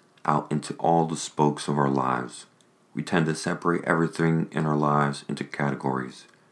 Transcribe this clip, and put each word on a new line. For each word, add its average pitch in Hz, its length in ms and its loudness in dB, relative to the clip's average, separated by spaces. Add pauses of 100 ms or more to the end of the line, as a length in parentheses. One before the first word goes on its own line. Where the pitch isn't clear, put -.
(260)
out 76 260 0
into 76 220 -2
all 82 320 2
the 80 100 -4
spokes 73 540 0
of 73 80 0
our 69 120 2
lives. 64 580 -2 (460)
We - 80 -4
tend 82 260 2
to 80 80 0
separate 85 500 -2
everything 82 680 2
in 80 140 -2
our 76 100 2
lives 73 540 2
into - 160 -6
categories. 65 800 -4 (260)